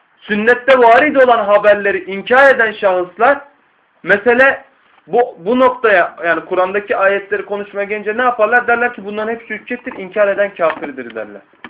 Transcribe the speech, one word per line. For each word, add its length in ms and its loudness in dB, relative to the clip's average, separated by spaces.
sünnette 640 2
varid 360 4
olan 300 4
haberleri 580 2
inkar 520 2
eden 160 0
şahıslar, 720 0
mesele 640 2
bu, 320 -2
bu 200 -2
noktaya, 560 2
yani 200 -2
Kur'an'daki 520 -2
ayetleri 480 -2
konuşmaya 380 -8
gelince 340 -8
ne 40 -2
yaparlar? 460 0
Derler 260 -2
ki 120 -16
bunların 280 -8
hepsi 160 -14
hüccettir, 440 -12
inkar 340 -2
eden 280 -2
kafirdir 600 -6
derler. 260 -12